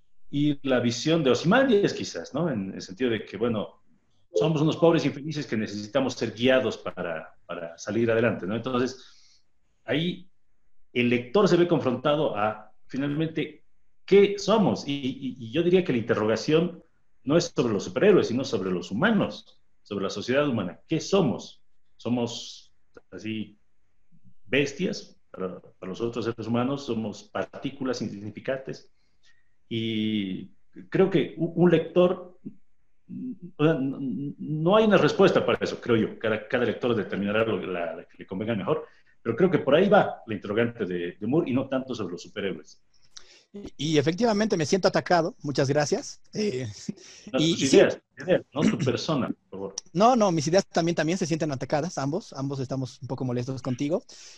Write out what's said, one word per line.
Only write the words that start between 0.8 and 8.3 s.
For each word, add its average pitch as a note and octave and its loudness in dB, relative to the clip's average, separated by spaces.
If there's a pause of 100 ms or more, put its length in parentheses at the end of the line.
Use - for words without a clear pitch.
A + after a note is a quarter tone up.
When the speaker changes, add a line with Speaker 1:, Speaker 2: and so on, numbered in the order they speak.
Speaker 1:
de C3 6
Ozymandias, G3+ 4
quizás, - -10
¿no? E3 -2
En G2 -4
el F2+ -12
sentido G#2+ -4
de G#2+ -2
que, - -12
bueno, G#2+ -4 (520)
somos D#3 2
unos D3+ 2
pobres E3 6
infelices D3 -4
que A#2+ -4
necesitamos G#2+ -2
ser A2 -4
guiados A#2+ 2
para, F2 -8 (100)
para E2+ -10
salir A2+ 0
adelante, A2+ 2